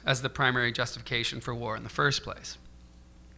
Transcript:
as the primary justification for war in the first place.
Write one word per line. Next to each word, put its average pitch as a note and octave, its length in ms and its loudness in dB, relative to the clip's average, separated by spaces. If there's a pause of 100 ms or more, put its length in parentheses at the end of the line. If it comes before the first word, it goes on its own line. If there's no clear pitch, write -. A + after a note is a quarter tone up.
as C3 160 4
the C3+ 80 0
primary B2+ 420 4
justification A#2 720 -2
for B2 140 -4
war A#2 200 -4
in A2+ 100 -8
the A2 40 -8
first C#3+ 340 2
place. - 360 -10 (800)